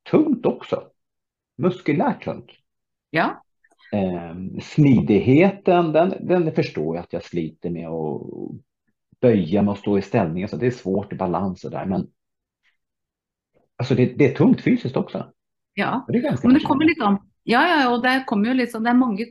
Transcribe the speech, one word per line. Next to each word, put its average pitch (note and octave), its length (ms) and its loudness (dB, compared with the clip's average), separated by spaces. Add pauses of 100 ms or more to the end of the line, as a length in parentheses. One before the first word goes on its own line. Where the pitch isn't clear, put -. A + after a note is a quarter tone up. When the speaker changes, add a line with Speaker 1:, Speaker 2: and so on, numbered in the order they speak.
Speaker 1:
tungt D4+ 400 0
også. - 340 -4 (800)
Muskulært F3+ 680 -2
tungt. - 260 -12 (600)
Speaker 2:
Ja. E3+ 140 0 (640)
Speaker 1:
Eh, F2 440 -4 (320)
smidigheten, D#3 1200 4
den, E3+ 200 2 (160)
den F3 260 2
forstår E2 400 -2
jeg E2+ 120 -10
at E2+ 100 -10
jeg - 100 -10
sliter E2+ 460 -8
med E2 160 -10
å D#2+ 140 -6 (1200)
bøye G2+ 400 2
meg G2+ 140 2
og - 60 -12
stå G2+ 160 0
i G2 80 0
ställning. F2+ 440 -2
Så - 120 -8
det B2 100 0
er B2 80 -12
svårt F#2+ 340 -4
i - 60 -8
balans F2+ 460 -4
og - 80 -10
der, - 160 -6
men F2+ 180 -2 (1700)
altså, B2 180 0
det, B2 220 2
det C#3+ 120 4
er - 60 -6
tungt E3 260 4
fysisk - 340 0
også. - 280 -6 (520)
Speaker 2:
Ja. G3+ 280 -2
Speaker 1:
Og - 80 -10
det A#3+ 80 0
er D4 100 -2
ganske - 160 -2
Speaker 2:
Men B3+ 100 6
det D4+ 60 2
Speaker 1:
fascinerende. - 40 -4
Speaker 2:
kommer D#4 220 2
litt E4 160 -2
an. G3 140 2 (300)
Ja, A#3 160 4
ja, F4 120 2 (120)
og A#3+ 140 0
det B3+ 80 2 (180)
kommer A3 220 0
jo C4 80 0
litt A#3+ 100 -2
sånn, A3 160 -6
det A#3+ 60 2
er B3 80 6
mange A#3 320 0